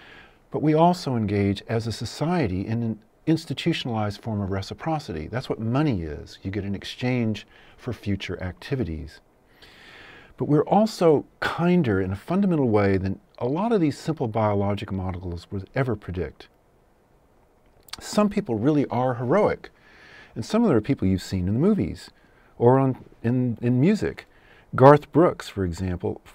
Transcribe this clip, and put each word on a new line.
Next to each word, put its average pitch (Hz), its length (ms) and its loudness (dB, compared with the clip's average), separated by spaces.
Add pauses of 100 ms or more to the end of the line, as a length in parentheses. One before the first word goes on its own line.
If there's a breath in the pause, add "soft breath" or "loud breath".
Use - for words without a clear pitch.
(500 loud breath)
But - 120 -6
we 151 120 2
also 165 420 2
engage 101 520 0
as 117 200 -2
a 113 40 -4
society 110 720 -2
in 113 180 -4
an 110 160 -4 (280)
institutionalized 131 960 -2
form 107 200 -4
of 95 100 -4
reciprocity. 98 760 -6
That's 123 220 -6
what - 100 -6
money 117 440 0
is. 73 380 -12
You 98 100 -6
get 101 120 -4
an 101 120 -6
exchange 117 680 -4 (320 soft breath)
for - 160 -8
future - 480 -6
activities. 85 760 -8 (1160 loud breath)
But 131 100 -6
we're 147 200 2
also 175 600 2 (140)
kinder 160 600 2
in 92 100 -4
a 98 40 -6
fundamental 170 520 0
way 101 300 4
than 95 220 -4 (180)
a 120 100 -4
lot 185 240 -2
of 214 80 2
these 151 180 0
simple 151 300 -4
biologic 104 640 0
models 90 600 -8
would 101 240 -8
ever 127 200 -2
predict. 87 520 -8 (1500)
Some 208 300 0
people 190 260 -2
really 139 320 2
are 123 260 0
heroic, 127 560 0 (640 loud breath)
and 113 100 -8
some 226 200 0
of 220 60 4
them 131 80 6
are 101 40 2
people 131 260 0
you've 95 140 2
seen 92 260 -4
in 101 60 0
the 117 60 0
movies 147 500 0 (480 soft breath)
or 123 220 6
on, 135 180 0 (240)
in, 123 400 0
in 123 180 2
music. 160 460 0 (500 soft breath)
Garth 143 360 10
Brooks, 160 360 2
for 98 160 -4
example, 90 560 -4 (160)